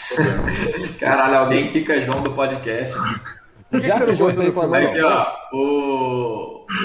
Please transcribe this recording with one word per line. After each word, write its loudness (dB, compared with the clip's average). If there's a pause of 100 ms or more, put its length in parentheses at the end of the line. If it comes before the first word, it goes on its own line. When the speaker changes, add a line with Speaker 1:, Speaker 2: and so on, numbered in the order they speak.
(360)
Speaker 1:
<laughs> -4
Caralho, 4
alguém 2
quica 0
João -2
do -2
podcast. -2 (760)
Speaker 2:
Por 2
que -2
Speaker 3:
Já 4
Speaker 2:
que 4
você -
Speaker 3:
que 2
Speaker 2:
não 0
Speaker 3:
o 0
João 4
Speaker 2:
gostou 0
Speaker 3:
tá 4
Speaker 2:
do -2
filme? 2
Speaker 3:
reclamando, 4
Speaker 1:
Aqui, 0
ó, 0
o, -2 (180)